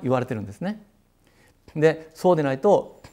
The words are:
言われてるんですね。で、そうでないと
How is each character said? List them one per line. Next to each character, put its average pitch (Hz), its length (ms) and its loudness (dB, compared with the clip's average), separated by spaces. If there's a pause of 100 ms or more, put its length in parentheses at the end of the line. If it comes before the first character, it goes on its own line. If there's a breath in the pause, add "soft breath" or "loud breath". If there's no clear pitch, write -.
言 127 80 -4
わ 127 100 2
れ 123 60 -6
て 123 80 -8
る 107 80 -8
ん 101 40 -10
で 98 60 -16
す - 80 -20
ね。 208 220 -10 (920 soft breath)
で、 156 400 0
そ 180 180 2
う 165 40 4
で 156 60 0
な 139 100 0
い 135 80 -6
と - 400 0 (120)